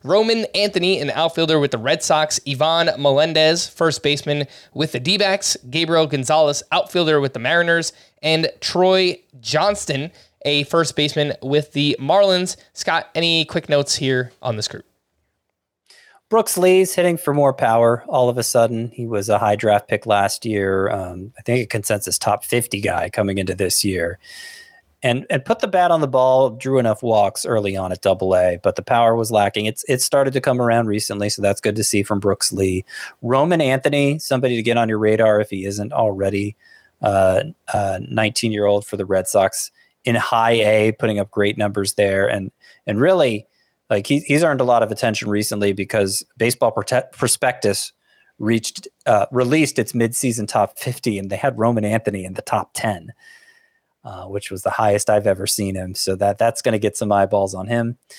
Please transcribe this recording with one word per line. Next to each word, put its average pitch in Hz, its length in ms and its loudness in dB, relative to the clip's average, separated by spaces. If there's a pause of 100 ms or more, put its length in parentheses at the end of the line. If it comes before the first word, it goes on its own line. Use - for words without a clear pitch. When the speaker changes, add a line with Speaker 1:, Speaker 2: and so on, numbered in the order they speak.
Speaker 1:
Roman 220 500 2
Anthony, 190 460 0
an 143 100 -4
outfielder 160 500 0
with 143 120 2
the 120 80 -4
Red 139 240 -2
Sox. 156 440 0
Ivan 160 440 0 (100)
Melendez, 156 640 2
first - 360 -2
baseman 147 420 -2 (300)
with 151 160 -2
the 123 80 -6
D-backs. 196 580 0 (140)
Gabriel 160 340 2
Gonzalez, 147 560 2 (100)
outfielder 160 480 2
with 139 140 -2
the 127 60 -8
Mariners. 170 520 0 (300)
And 160 300 0 (100)
Troy 185 580 2 (220)
Johnston, 151 680 -2 (320)
a 143 200 0
first 165 320 0
baseman 147 460 0
with 143 320 -2
the 147 260 0
Marlins. 180 560 2 (160)
Scott, - 420 -4
any 165 300 0
quick 160 240 -6
notes 143 300 0
here 127 340 -2 (100)
on 120 140 -4
this 104 140 -6
group? - 160 -16 (1400)
Speaker 2:
Brooks 220 280 2
Lee's 185 360 4
hitting 175 240 2
for 147 160 -2
more 143 200 4
power 117 540 2
all 127 220 2
of 120 80 -2
a 120 60 -2
sudden. 117 480 0
He 120 160 -10
was 107 220 -4
a 101 100 4
high 104 160 2
draft 104 340 2
pick 104 160 -2
last 101 400 2
year. 98 460 0
Um, 92 460 -8
I - 40 -20
think 120 220 0
a - 20 -6
consensus 104 540 -4
top - 260 -2
fifty - 340 -2
guy 98 300 -4
coming 98 300 -2
into 92 160 -4
this 92 280 -2
year. 92 360 -2 (840)
And, 123 280 0
and 135 140 -2
put - 160 -2
the - 80 -2
bat 180 240 2
on 160 100 2
the 147 60 0
ball, 131 440 4
drew 131 260 -2
enough 117 240 0
walks 107 440 2
early 101 300 0
on 92 160 -4
at 90 100 -8
double 92 340 2
A, 90 260 2
but 92 140 0
the - 80 -8
power 117 320 4
was 113 160 -2
lacking. 104 340 0
It's, 110 240 -6
it 131 120 2
started 139 320 2
to 135 80 0
come 123 200 0
around 117 260 2
recently, 104 420 -4
so 107 120 -6
that's 101 200 0
good 104 160 0
to 110 60 -2
see 101 200 0
from 101 160 -2
Brooks 95 340 -2
Lee. 95 320 -2 (360)
Roman 143 380 2
Anthony, 143 600 0
somebody 127 360 0
to 117 60 -2
get 117 160 2
on 117 100 2
your 110 120 0
radar 107 420 4
if 104 80 -4
he 95 160 -6
isn't 104 280 -6
already, 101 640 -2 (460)
uh, 95 420 2 (300)
uh, 98 340 -2
nineteen-year-old 104 800 0
for - 120 -10
the 101 80 -4
Red 95 220 0
Sox - 440 0 (340)
in 117 100 0
high 113 360 2
A, 110 400 4
putting 110 260 -2
up 101 140 -4
great 104 260 0
numbers 101 380 -2
there. 98 320 2
And, 98 240 -4 (340)
and 107 160 -2
really, 143 460 2 (420)
like, 101 180 -2
he, 143 120 2
he's 143 240 0
earned 143 180 0
a 123 40 0
lot 120 160 4
of 107 100 0
attention 107 380 -4
recently 104 440 0
because 98 500 -2 (140)
Baseball 117 340 0
Prote-, 127 400 -2
Prospectus - 800 -2 (460)
reached, 110 500 -2 (180)
uh, 104 260 4
released 131 480 0
its 110 140 -4
midseason 117 540 -2
top - 300 0
fifty, 123 400 -4
and 98 120 -8
they 98 80 -6
had 123 200 -2
Roman 113 260 2
Anthony 107 400 -2
in 92 120 -12
the - 60 -10
top 101 320 -4
ten, 92 400 -6 (920)
uh, 101 200 -14
which 98 260 -10
was 95 120 -10
the 95 60 -2
highest 104 400 0
I've 107 180 2
ever 95 180 0
seen 98 300 -4
him. 92 200 -10
So 95 200 -4
that, 101 220 0
that's 113 240 0
gonna 113 180 0
get 104 160 -2
some 104 160 -4
eyeballs 98 420 2
on 95 140 -10
him. 117 300 -2 (220)